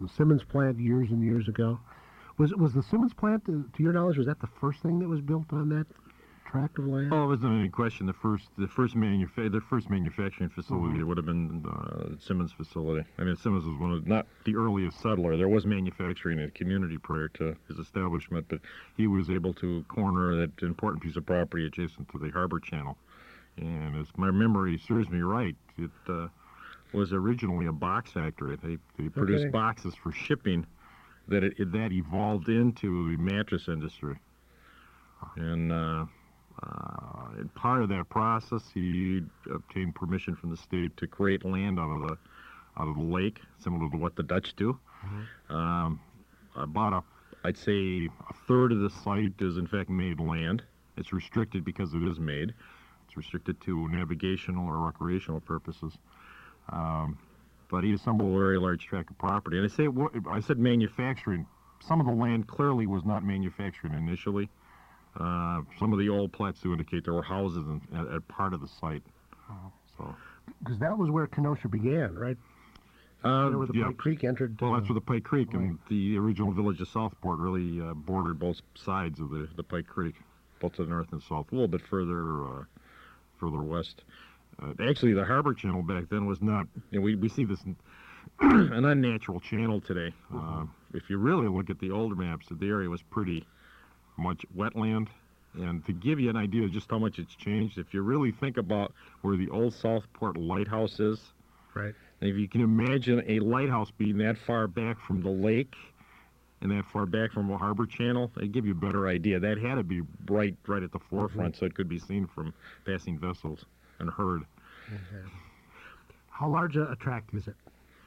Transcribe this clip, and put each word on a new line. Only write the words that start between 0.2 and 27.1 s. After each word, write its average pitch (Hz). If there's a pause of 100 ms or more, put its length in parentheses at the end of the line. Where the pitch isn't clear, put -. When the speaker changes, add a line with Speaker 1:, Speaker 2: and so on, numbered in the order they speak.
Speaker 1:
plant 135
years 120
and 117
years 117
ago. 117 (580)
Was, 151
was 160
the 131
Simmons 233
plant, 214
uh, 180 (240)
to 156
your 165
knowledge, 175
was 131
that -
the 107 (120)
first 139
thing 170
that 180
was 160
built 156
on 151
that 151 (640)
tract 139
of 139
land? 139
Speaker 2:
Oh, 151
it -
wasn't 120
any 104
question. 110
The 92
first, 107
the 98
first -
manufa-, 107
the 104
first 107
manufacturing 92
facility 85
Speaker 1:
Mm-hmm. 80
Speaker 2:
would 87
have 82
been, 82
uh, 50
Simmons 90
facility. 80 (140)
I 87
mean, 90
Simmons 95
was 80
one 87
of, 85
not 107 (160)
the 107
earliest 101
settler. 87
There 92
was 101
manufacturing 90
in 76
the 73
community 90
prior 78
to 80 (100)
his 80
establishment, 85
but 80 (360)
he 110
was 95
able 92
to 87
corner 90
that 85
important 85
piece 82
of 78
property 85
adjacent -
to -
the 76
Harbor 85
Channel. 71 (600)
And 78
as 78 (100)
my 95
memory 95
serves 110
me 87
right, 95 (200)
it, 85 (180)
uh, 85 (640)
was 98